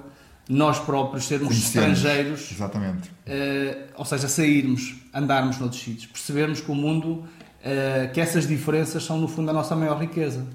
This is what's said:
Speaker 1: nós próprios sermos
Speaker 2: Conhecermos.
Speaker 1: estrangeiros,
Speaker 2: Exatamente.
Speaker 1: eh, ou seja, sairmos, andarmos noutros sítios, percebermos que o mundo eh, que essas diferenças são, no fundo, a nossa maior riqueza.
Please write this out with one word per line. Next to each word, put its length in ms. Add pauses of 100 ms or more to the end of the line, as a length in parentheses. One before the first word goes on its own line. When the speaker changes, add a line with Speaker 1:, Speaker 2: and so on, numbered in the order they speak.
(480)
Speaker 1:
nós 300
próprios 480
sermos 220
Speaker 2:
Conhecermos. 500
Speaker 1:
estrangeiros, 540
Speaker 2:
Exatamente. 580 (160)
Speaker 1:
eh, 600 (100)
ou 80
seja, 240
sairmos, 680 (180)
andarmos 460
noutros 240
sítios, 240
percebermos 540
que 100
o 40
mundo 500 (420)
eh, 460
que 80
essas 260
diferenças 580
são, 140
no 80
fundo, 240
a 20
nossa 220
maior 240
riqueza. 560